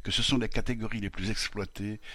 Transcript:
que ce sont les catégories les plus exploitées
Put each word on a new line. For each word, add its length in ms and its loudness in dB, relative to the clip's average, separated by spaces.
que 80 -2
ce 100 2
sont 160 4
les 120 2
catégories 520 0
les 80 0
plus 200 -2
exploitées 720 -2